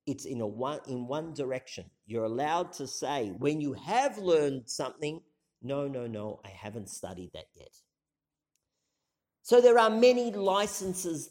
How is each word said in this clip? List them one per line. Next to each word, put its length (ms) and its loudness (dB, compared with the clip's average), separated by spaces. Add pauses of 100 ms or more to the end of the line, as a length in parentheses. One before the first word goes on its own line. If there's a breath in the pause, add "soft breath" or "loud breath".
It's 180 -6
in 160 -8
a 60 -2
one, 420 -6
in 180 -8
one 280 -6
direction. 500 -8 (220)
You're 180 -4
allowed 500 -2
to 120 -10
say, 420 -4
when 320 -2
you 140 -4
have 440 -2
learned 500 2
something, 520 -6 (420)
"No, 240 -4
no, 200 -6
no, 380 -8
I 40 -18
haven't 400 -12
studied 460 -12
that 200 -16
yet." 200 -20 (1700)
So 180 6
there 180 10
are 120 6
many 420 6
licenses 1000 -2